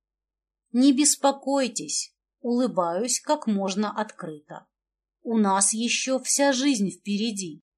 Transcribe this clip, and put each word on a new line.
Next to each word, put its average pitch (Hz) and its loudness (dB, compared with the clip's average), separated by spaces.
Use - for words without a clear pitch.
Не 262 6
беспокойтесь, 269 0
улыбаюсь 208 0
как 302 -2
можно 196 -2
открыто. 170 -10
У 226 -2
нас 196 4
ещё 240 -2
вся 285 2
жизнь 247 0
впереди. 202 -4